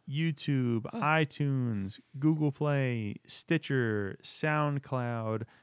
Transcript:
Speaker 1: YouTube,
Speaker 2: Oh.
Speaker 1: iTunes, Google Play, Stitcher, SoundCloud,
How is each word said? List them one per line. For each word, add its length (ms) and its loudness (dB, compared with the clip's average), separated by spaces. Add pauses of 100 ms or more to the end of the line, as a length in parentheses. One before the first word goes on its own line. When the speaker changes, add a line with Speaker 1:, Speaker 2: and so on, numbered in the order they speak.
Speaker 1:
YouTube, 840 0
Speaker 2:
Oh. 60 -6
Speaker 1:
iTunes, 1000 2 (200)
Google 320 2
Play, 640 0 (100)
Stitcher, 960 0
SoundCloud, 1200 -2 (200)